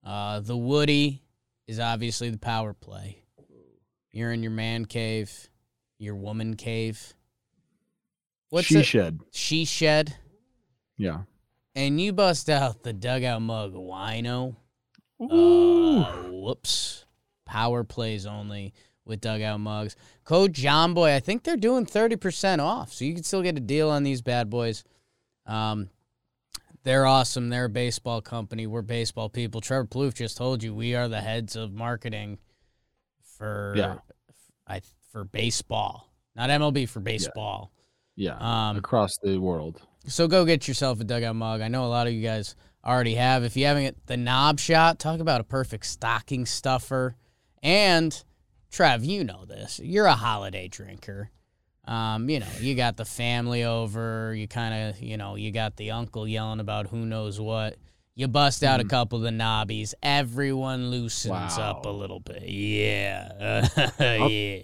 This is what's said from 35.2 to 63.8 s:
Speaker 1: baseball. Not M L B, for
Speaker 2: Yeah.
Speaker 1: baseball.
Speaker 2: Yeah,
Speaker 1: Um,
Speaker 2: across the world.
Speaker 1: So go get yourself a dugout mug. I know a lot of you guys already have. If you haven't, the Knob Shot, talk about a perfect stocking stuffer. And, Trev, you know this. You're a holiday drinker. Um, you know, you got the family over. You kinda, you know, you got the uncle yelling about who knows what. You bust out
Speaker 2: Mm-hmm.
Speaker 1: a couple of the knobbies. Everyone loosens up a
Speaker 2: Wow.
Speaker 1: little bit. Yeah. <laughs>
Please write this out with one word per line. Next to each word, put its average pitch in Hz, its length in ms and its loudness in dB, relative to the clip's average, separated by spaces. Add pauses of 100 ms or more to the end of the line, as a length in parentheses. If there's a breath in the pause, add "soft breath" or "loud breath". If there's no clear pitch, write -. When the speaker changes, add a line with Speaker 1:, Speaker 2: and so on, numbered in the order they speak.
Speaker 1:
baseball. 107 840 -2 (260)
Not 123 140 0
M 147 120 4
L 147 100 2
B, 127 140 0
for - 140 -10
Speaker 2:
Yeah. 95 40 -8
Speaker 1:
baseball. 104 680 -6 (440)
Speaker 2:
Yeah, 90 200 -4 (320)
Speaker 1:
Um, 104 80 -2
Speaker 2:
across 101 460 2
the 95 160 2
world. 85 420 -2 (260)
Speaker 1:
So 170 220 2
go 180 160 6
get 160 240 4
yourself 127 320 -2
a 113 40 -4
dugout 117 320 -2
mug. 113 260 -2
I 110 60 -4
know 127 160 -2
a 120 40 -2
lot 120 180 2
of 120 60 -2
you 110 100 -4
guys 110 320 -4 (300)
already 120 300 2
have. 127 300 4
If 117 120 -4
you 135 100 2
haven't, 143 400 0
the 123 100 -4
Knob 131 440 4
Shot, 165 380 6
talk 160 220 -2
about 147 200 2
a 110 40 -4
perfect 127 420 -4
stocking 117 600 -2
stuffer. 127 720 -2 (460)
And, 165 600 4 (480)
Trev, 127 340 4
you 185 200 -2
know 95 220 -10
this. - 360 -12
You're 196 240 2
a 151 80 8
holiday 98 540 -2
drinker. 98 640 -14 (560)
Um, 113 440 -2
you 151 100 0
know, - 60 -8 (140)
you 131 160 -2
got 120 200 2
the - 80 -8
family 120 600 -2
over. 113 720 -4
You 107 120 -6
kinda, 110 540 -4
you 110 160 -8
know, 101 180 -8
you 104 160 -6
got 110 260 -4
the 107 140 -8
uncle 110 380 -6
yelling 110 320 -4
about 104 280 -4
who 117 180 -6
knows 107 340 -6
what. 110 360 -4 (380)
You 131 140 -2
bust 143 340 4
out 135 180 6
Speaker 2:
Mm-hmm. 107 60 0
Speaker 1:
a 98 40 -6
couple 120 280 0
of 113 60 -2
the 117 60 -2
knobbies. 110 600 -2 (100)
Everyone 131 880 0
loosens 101 680 -4
up 104 260 -4
a 104 80 -4
Speaker 2:
Wow. 101 60 -6
Speaker 1:
little 95 220 -8
bit. 92 280 -14
Yeah. 101 1200 0
<laughs> - 260 0